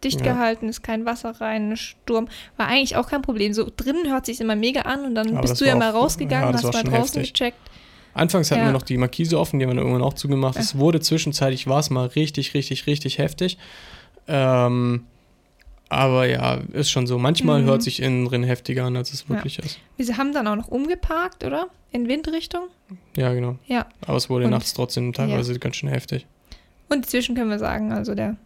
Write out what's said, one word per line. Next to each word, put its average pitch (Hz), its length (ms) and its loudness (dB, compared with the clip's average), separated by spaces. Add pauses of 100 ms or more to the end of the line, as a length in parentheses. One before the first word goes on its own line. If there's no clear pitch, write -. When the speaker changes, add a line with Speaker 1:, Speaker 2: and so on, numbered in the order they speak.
Speaker 1:
dicht 269 220 -2
Speaker 2:
Ja. 254 80 2
Speaker 1:
gehalten, 226 380 0
ist 233 120 -10
kein 226 220 -4
Wasser 233 380 -6
rein, 220 300 -2
ein 226 40 -4
Sturm. - 520 -4 (280)
War 226 120 -2
eigentlich 262 280 2
auch 247 100 0
kein 285 140 -2
Problem. 214 320 0
So 220 240 -2
drinnen 285 340 0
hört 262 140 -2
sich's 233 160 -6
immer 220 160 0
mega 240 260 0
an 277 220 -4
und 254 100 -4
dann 220 180 0
Speaker 2:
Aber 233 100 0
Speaker 1:
bist 123 100 2
Speaker 2:
das - 60 -2
Speaker 1:
du 277 80 4
ja 262 60 6
Speaker 2:
war 247 80 4
Speaker 1:
mal 226 100 4
Speaker 2:
auch, 226 140 4
Speaker 1:
rausgegangen, - 420 0
Speaker 2:
ja, 123 60 2
das - 120 2
Speaker 1:
hast 120 80 2
Speaker 2:
war - 0 -
Speaker 1:
mal 120 80 0 (100)
Speaker 2:
schon - 80 -
Speaker 1:
draußen 165 220 0
Speaker 2:
heftig. - 140 -6
Speaker 1:
gecheckt. 240 240 -2 (560)
Speaker 2:
Anfangs 165 360 2
hatten 151 120 4
Speaker 1:
Ja. 135 60 4
Speaker 2:
wir 135 40 4
noch 131 80 2
die 131 160 -2
Markise 156 420 2
offen, 151 200 0
die 131 80 2
haben 127 60 0
wir - 20 0
dann 131 100 0
irgendwann 127 240 2
auch 139 60 -2
zugemacht. 135 400 0
Speaker 1:
Ja. 233 80 -2
Speaker 2:
Es 208 160 -2
wurde 156 220 6
zwischenzeitlich, 147 680 0
war's 143 240 2
mal 127 160 0
richtig, 147 480 -2
richtig, 139 320 -2
richtig 147 320 -2
heftig. 180 400 -2 (680)
Ähm, 123 760 2 (880)
aber 127 360 4
ja, 127 340 2 (120)
ist - 180 0
schon 127 160 0
so. 123 120 0
Manchmal 147 440 4
Speaker 1:
Mhm. 131 40 6
Speaker 2:
hört 135 160 4
sich 127 180 -4
innen 127 260 2
drin 123 160 0
heftiger 127 420 -2
an, 127 120 0
als 123 160 -4
es 139 120 -10
Speaker 1:
Ja. - 100 -20
Speaker 2:
wirklich 202 240 -4
ist. - 200 -8 (200)
Speaker 1:
Wir 240 180 -2
haben 277 160 -2
dann 277 160 0
auch 208 80 0
noch 226 120 -6
umgeparkt, 339 760 -2
oder? 302 240 -2 (240)
In 240 160 -2
Windrichtung? 320 600 -4 (480)
Speaker 2:
Ja, 127 180 2
genau. 123 220 -2 (100)
Speaker 1:
Ja. 247 180 -2 (220)
Speaker 2:
Aber 139 100 -2
es - 140 -2
wurde 123 160 2
Speaker 1:
Und 117 60 4
Speaker 2:
nachts 123 200 -2
trotzdem 123 400 -2
teilweise 123 400 0
Speaker 1:
ja. 123 60 -4
Speaker 2:
ganz - 180 -6
schön 139 140 -4
heftig. 131 360 -4 (640)
Speaker 1:
Und 294 100 0
inzwischen 247 380 -2
können 226 140 0
wir 208 80 -2
sagen, 214 340 -2
also 208 240 -4
der 214 300 -2